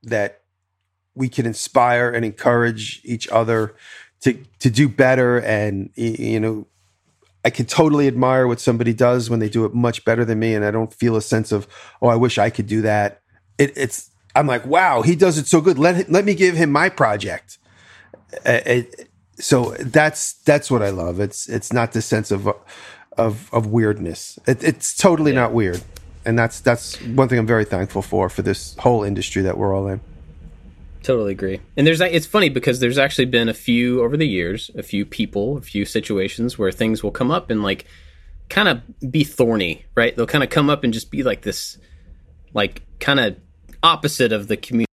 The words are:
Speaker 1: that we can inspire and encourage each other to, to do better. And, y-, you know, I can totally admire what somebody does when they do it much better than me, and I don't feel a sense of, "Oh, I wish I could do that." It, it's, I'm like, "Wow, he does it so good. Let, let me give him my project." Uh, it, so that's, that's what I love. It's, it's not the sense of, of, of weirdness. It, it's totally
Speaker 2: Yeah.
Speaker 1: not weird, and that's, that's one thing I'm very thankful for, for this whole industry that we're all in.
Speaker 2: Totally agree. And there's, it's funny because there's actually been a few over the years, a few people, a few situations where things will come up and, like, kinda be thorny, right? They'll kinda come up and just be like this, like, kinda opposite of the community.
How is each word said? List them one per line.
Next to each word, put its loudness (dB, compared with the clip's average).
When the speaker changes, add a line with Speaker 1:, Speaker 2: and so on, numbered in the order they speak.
Speaker 1:
that -4
we -4
can -2
inspire 2
and -2
encourage -2
each -8
other 0
to, 2
to 4
do 4
better. 2
And, -2
y-, -4
you -2
know, -4
I 2
can -4
totally 4
admire 2
what -2
somebody 0
does 2
when 0
they -2
do 0
it -2
much -2
better 2
than -2
me, 0
and 0
I 0
don't -4
feel 0
a 0
sense -2
of, -2
"Oh, 4
I 4
wish 2
I 4
could -6
do -2
that." 0
It, 2
it's, -6
I'm 4
like, -2
"Wow, 2
he 4
does 4
it -4
so 6
good. 2
Let, 2
let 4
me 2
give 2
him 4
my 4
project." -2
Uh, 2
it, -2
so 0
that's, 0
that's 2
what 2
I 0
love. -4
It's, -6
it's -6
not 0
the -2
sense -2
of, -2
of, -2
of 2
weirdness. -2
It, 0
it's -2
totally 4
Speaker 2:
Yeah. 2
Speaker 1:
not 0
weird, 0
and 0
that's, 0
that's -2
one 2
thing 2
I'm 0
very 2
thankful -4
for, -2
for -6
this -4
whole 2
industry -4
that -2
we're -2
all -4
in. -6
Speaker 2:
Totally -2
agree. -6
And 4
there's, 2
it's 0
funny 2
because -2
there's 0
actually 2
been 0
a -2
few 0
over -2
the 0
years, -4
a -10
few -4
people, -4
a -10
few -6
situations -4
where 0
things -2
will -4
come -2
up -2
and, -2
like, -4
kinda 0
be 2
thorny, 0
right? 2
They'll 0
kinda 0
come 2
up 0
and 0
just -8
be -6
like -2
this, -8
like, -4
kinda 0
opposite 2
of -6
the -2
community. -2